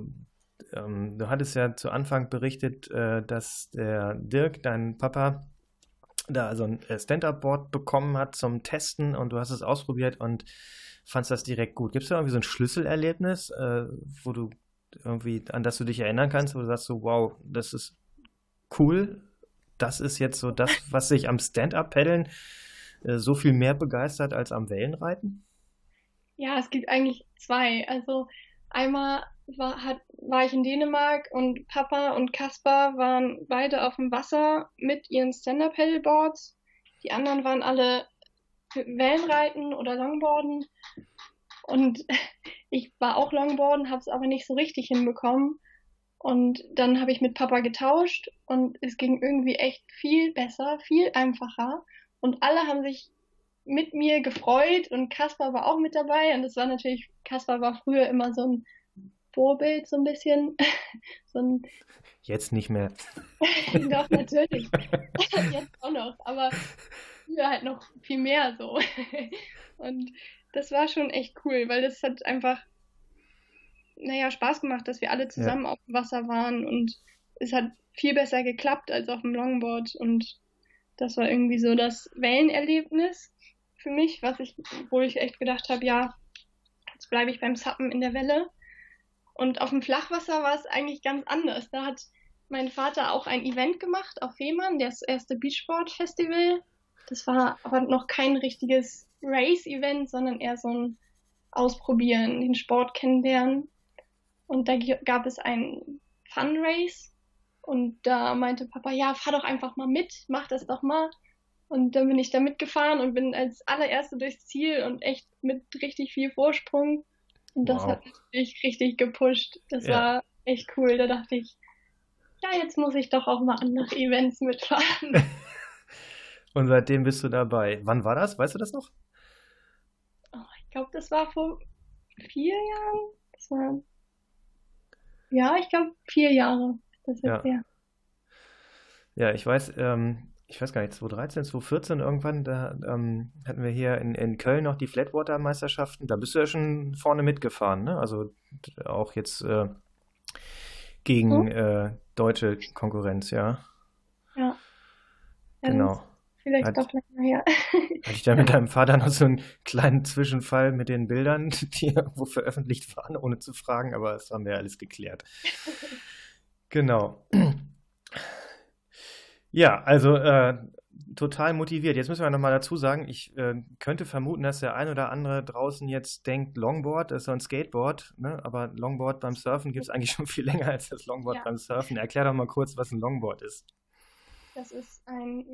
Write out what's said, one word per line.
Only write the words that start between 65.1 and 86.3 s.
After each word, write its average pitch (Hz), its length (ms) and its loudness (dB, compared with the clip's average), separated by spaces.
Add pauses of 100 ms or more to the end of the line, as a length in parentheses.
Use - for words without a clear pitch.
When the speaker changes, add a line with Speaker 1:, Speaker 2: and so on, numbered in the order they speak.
Speaker 2:
<laughs> 349 320 0
Jetzt 285 220 -6 (100)
auch 285 100 -6
noch, 247 240 -6 (100)
aber 262 280 -2 (720)
früher 311 240 -2
halt 262 140 -2
noch 262 200 -8 (180)
viel 269 180 -6
mehr 262 380 2
so. 233 220 -4 (500)
<laughs> - 480 -18
Und 254 340 -10 (420)
das 285 180 -6
war 294 160 4
schon 302 220 0
echt - 260 -6 (100)
cool, 247 240 0
weil 247 120 2
das 262 220 -2
hat 254 220 -4
einfach, 254 340 0 (1400)
naja, 269 360 -2
Spaß 269 300 0
gemacht, 254 260 -4
dass 247 140 -6
wir - 100 -2
alle 254 240 -2
Speaker 1:
Ja. - 0 -
Speaker 2:
zusammen 254 300 0
auf - 220 -4
dem 240 60 -10
Wasser 240 340 -2
waren 233 400 0
und 233 280 0 (400)
es 247 180 -6
hat 247 120 2 (280)
viel 285 200 0
besser 262 300 2
geklappt 262 480 -2
als 240 180 -2
auf 240 120 -6
dem 240 120 -4
Longboard 233 600 -2
und 226 440 0 (580)
das 240 200 -4
war 240 120 2
irgendwie 247 300 2
so 233 160 6
das 233 400 0
Wellenerlebnis 311 1160 2 (440)
für - 160 -10
mich, 311 300 0
was 254 180 -2
ich, 254 160 -12 (340)
wo 254 120 4
ich 262 160 0
echt 254 220 -4
gedacht 247 300 -2
hab, 247 140 -2
„Ja, 247 320 0 (800)